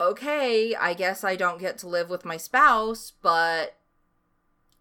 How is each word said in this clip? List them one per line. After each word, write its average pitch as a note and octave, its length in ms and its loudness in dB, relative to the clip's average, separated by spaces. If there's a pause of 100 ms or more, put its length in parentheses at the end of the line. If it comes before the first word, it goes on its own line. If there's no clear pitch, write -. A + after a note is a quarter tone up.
okay, A3+ 720 0
I F3 200 -2
guess F#3+ 300 -2
I F#3+ 120 0
don't F3 240 -2
get F3+ 180 -6
to F#3 100 -16
live F3 220 -2
with F3+ 140 -6
my E3 120 -8
spouse, A3+ 760 2 (100)
but E3 540 2 (1040)